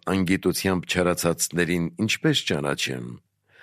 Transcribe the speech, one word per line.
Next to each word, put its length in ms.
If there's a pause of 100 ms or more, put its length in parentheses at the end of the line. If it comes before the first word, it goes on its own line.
անգիտությամբ 800
չարացածներին 1080
ինչպես 500
ճանաչեմ», 640 (560)